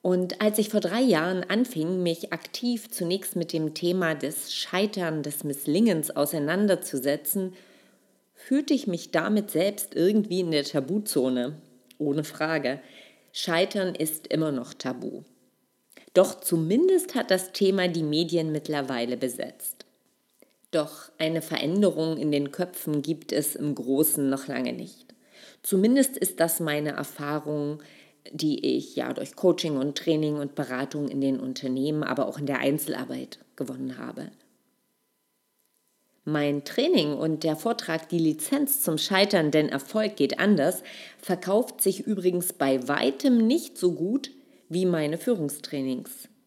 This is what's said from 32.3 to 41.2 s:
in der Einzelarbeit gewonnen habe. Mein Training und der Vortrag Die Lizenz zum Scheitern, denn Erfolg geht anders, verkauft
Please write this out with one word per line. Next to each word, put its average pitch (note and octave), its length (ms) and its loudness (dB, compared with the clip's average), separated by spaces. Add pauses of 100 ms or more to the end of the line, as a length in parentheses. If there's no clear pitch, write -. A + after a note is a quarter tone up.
in D3 80 -4
der C3+ 140 -2
Einzelarbeit C3 800 -2 (160)
gewonnen B2+ 420 -8
habe. A#2+ 320 -12 (1900)
Mein D3 380 0
Training A3 520 2
und D#3 280 -2
der D#3+ 140 0
Vortrag F3 540 -4
Die E3+ 100 0
Lizenz E3 600 0
zum D#3+ 160 0
Scheitern, F#3+ 540 4
denn D3+ 180 4
Erfolg G#3+ 460 -2
geht - 240 0
anders, F3+ 460 4 (340)
verkauft F#3+ 600 -2